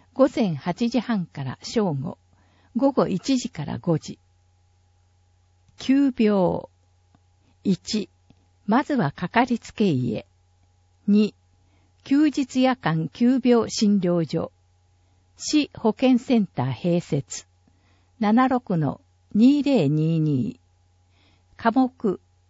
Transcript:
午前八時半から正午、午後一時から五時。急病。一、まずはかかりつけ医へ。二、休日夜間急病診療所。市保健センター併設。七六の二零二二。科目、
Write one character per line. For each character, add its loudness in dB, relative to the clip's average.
午 2
前 -2
八 -4
時 -2
半 -4
か -12
ら -10
正 -2
午、 -8
午 2
後 2
一 -2
時 -6
か -10
ら -8
五 -2
時。 -18
急 2
病。 2
一、 -4
ま 2
ず -4
は 0
か -10
か 0
り -2
つ -20
け 0
医 0
へ。 -10
二、 2
休 2
日 -4
夜 2
間 -2
急 0
病 4
診 2
療 0
所。 -6
市 -2
保 -2
健 2
セ 0
ン -2
タ -6
ー -4
併 -2
設。 -8
七 2
六 -2
の -4
二 4
零 2
二 0
二。 -2
科 -2
目、 -2